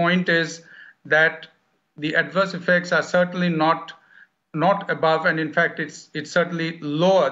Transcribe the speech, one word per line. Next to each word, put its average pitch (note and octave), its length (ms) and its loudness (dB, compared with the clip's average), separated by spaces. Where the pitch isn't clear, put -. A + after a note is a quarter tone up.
point F3+ 280 2
is E3 340 0
that D#3+ 340 2
the D#3 180 -2
adverse F3+ 320 -2
effects F3 380 0
are D#3+ 100 2
certainly F3+ 460 0
not, D#3+ 280 0
not F3+ 420 2
above, D#3+ 300 2
and D#3+ 140 0
in D#3 120 -4
fact, E3+ 280 0
it's, - 340 -10
it's D3+ 160 -8
certainly E3 500 -2
lower D#3 520 2